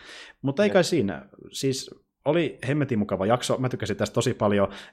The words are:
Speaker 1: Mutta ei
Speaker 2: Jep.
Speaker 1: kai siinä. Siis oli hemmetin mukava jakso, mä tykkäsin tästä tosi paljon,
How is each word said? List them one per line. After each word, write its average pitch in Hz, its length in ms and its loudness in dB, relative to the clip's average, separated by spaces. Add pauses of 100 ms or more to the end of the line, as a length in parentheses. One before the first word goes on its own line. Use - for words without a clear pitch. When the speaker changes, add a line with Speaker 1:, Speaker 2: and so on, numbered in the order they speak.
(420)
Speaker 1:
Mutta 139 220 0
ei 214 40 4
Speaker 2:
Jep. 202 60 0
Speaker 1:
kai 185 100 6
siinä. 98 420 0 (260)
Siis - 440 -4 (300)
oli 151 320 0 (100)
hemmetin 135 320 0
mukava 95 260 0
jakso, 117 320 2
mä 127 120 -2
tykkäsin 107 280 -4
tästä 104 160 -2
tosi 120 200 2
paljon, 101 340 4 (260)